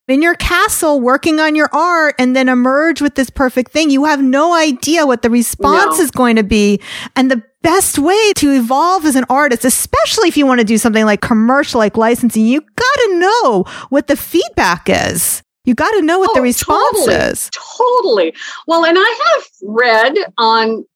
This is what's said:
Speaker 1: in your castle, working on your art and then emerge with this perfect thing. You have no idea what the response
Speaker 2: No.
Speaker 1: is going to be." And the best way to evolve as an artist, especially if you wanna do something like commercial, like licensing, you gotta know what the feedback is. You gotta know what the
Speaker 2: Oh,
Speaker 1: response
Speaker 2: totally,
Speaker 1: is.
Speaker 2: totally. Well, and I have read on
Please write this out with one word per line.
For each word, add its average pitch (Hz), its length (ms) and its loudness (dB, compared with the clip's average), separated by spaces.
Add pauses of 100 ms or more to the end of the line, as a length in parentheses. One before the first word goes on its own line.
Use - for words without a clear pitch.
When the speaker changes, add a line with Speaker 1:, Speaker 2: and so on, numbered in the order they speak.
Speaker 1:
in 269 140 2
your 339 140 2
castle, 349 640 0
working 277 400 0
on 311 160 0
your 302 180 0
art 320 460 0
and 254 160 0
then 262 140 0
emerge 262 520 0
with 285 140 -2
this 262 140 -2
perfect 254 420 -2
thing. 311 180 0
You 269 160 2
have 294 160 0
no 277 320 2
idea 311 520 0
what 247 160 0
the 233 80 0
response 285 680 0
Speaker 2:
No. 359 40 2
Speaker 1:
is 262 80 -2
going 240 240 2
to 220 80 2
be." 202 380 0 (340)
And 262 160 2
the 233 100 -2 (220)
best 359 360 0
way 403 340 2
to 285 180 0
evolve 285 540 0
as 277 100 2
an 262 140 0
artist, 262 360 0
especially 453 600 0
if - 80 -2
you 285 120 2
wanna 247 160 2
do 220 160 0
something 220 260 0
like 208 160 0
commercial, 247 560 0
like 214 200 0
licensing, 226 480 0
you 254 140 2 (160)
gotta 494 440 0
know 349 460 2 (240)
what 277 180 0
the - 80 0
feedback 269 720 -2
is. - 560 -2 (220)
You 247 100 2
gotta 392 260 0
know 320 160 0
what 381 160 2
the 269 60 0
Speaker 2:
Oh, 254 40 0
Speaker 1:
response 311 560 0
Speaker 2:
totally, 254 140 0
Speaker 1:
is. - 360 -4 (280)
Speaker 2:
totally. 370 560 0 (320)
Well, 330 180 0
and 339 160 2
I 440 200 0 (160)
have - 120 -6 (160)
read 240 520 0 (240)
on 226 440 0 (120)